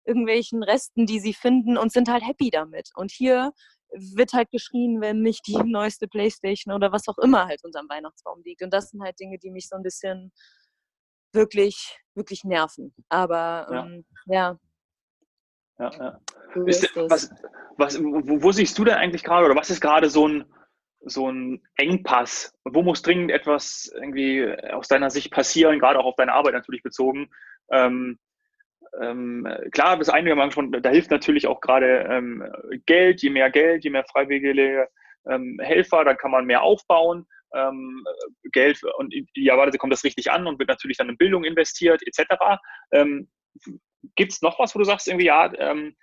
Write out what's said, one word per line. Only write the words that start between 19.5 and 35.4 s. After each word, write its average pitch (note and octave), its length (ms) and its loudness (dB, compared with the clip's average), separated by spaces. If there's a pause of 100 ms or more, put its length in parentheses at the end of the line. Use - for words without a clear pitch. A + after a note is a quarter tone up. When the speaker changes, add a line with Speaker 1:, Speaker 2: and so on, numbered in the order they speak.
Speaker 2:
was D3 140 0
ist F3 120 -4
gerade D3+ 280 4
so D3+ 180 4
ein, D3 180 -2 (580)
so C3 280 -6
ein B2+ 300 -10 (140)
Engpass? C#3+ 800 -2 (100)
Wo C#3 200 0
muss F3 180 0
dringend F3 300 0
etwas - 640 -4
irgendwie C3+ 500 -2 (260)
aus - 160 -8
deiner C#3 220 2
Sicht C#3+ 220 -6
passieren, D3+ 480 4
gerade C3+ 200 4
auch B2+ 60 0
auf B2+ 100 -2
deine B2 180 2
Arbeit C#3 200 2
natürlich B2 300 -8
bezogen? C3+ 460 -4 (420)
Ähm, B2+ 480 0 (800)
ähm, A#2+ 460 -8 (240)
klar, F3 260 2
das D#3 120 -2
eine, D#3+ 260 2
wir C#3 60 2
haben C#3 100 0
schon, C#3 200 -4
da B2+ 180 0
hilft D#3+ 220 4
natürlich D3 360 2
auch B2+ 140 -2
gerade, B2+ 480 4
ähm, A#2+ 340 -4 (420)
Geld, F3+ 360 4
je C#3 80 0
mehr C3 200 2
Geld, D#3 340 2
je D3+ 60 -4
mehr C3+ 160 -2
freiwillige, C#3 840 0 (420)
ähm, B2+ 320 -6